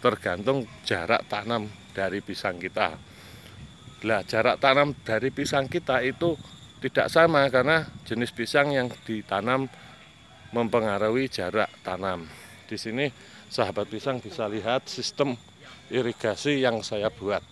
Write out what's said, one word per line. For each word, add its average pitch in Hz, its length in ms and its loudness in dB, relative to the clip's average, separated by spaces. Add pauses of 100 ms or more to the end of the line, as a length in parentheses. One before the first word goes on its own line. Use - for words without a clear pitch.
tergantung 110 640 0 (160)
jarak 98 480 0
tanam 107 400 -4 (240)
dari 95 240 -2
pisang 92 400 -6
kita. 87 560 -2 (880)
Nah, 107 240 2
jarak 113 320 2
tanam 143 320 6 (160)
dari 113 240 0
pisang 139 400 -2
kita 131 320 0
itu 156 320 0 (480)
tidak 131 240 2
sama 160 400 6
karena 139 400 4 (160)
jenis 117 320 -2
pisang 143 400 4
yang 123 160 0 (160)
ditanam 113 640 -2 (800)
mempengaruhi 113 800 0
jarak 95 400 -2 (160)
tanam. 92 400 -4 (400)
Di 110 80 -8
sini, 117 320 -4 (400)
sahabat 104 400 -2
pisang 123 320 -4
bisa 110 320 -8
lihat 110 400 -4
sistem 131 480 -4 (480)
irigasi 120 720 -2
yang 117 240 2
saya 107 240 -2
buat. 98 320 -2 (120)